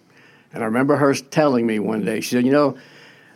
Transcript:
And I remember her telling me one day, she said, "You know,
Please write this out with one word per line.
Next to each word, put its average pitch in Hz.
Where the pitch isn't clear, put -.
And -
I 113
remember 127
her 139
telling 135
me 110
one 104
day, 87
she -
said, 123
"You 131
know, 139